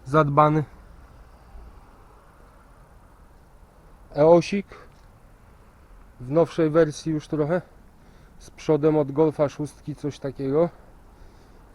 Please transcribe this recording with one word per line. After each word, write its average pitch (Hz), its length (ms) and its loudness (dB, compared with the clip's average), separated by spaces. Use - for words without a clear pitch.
zadbany. 151 580 2
Eosik. 170 520 2
W 127 120 -12
nowszej 160 380 0
wersji 156 420 0
już 151 160 -6
trochę. 156 340 -2
Z - 120 -20
przodem 156 480 0
od 139 140 -2
Golfa 147 380 0
szóstki, - 460 -12
coś - 240 -10
takiego. 143 500 -2